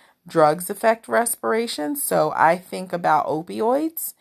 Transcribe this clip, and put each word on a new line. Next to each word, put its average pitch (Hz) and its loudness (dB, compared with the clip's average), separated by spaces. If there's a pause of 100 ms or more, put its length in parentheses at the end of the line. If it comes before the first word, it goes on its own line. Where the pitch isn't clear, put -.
(240)
Drugs 165 2
affect 226 0
respiration. 233 -2
So 160 0
I 160 4
think 185 -10
about 175 0
opioids. 220 -4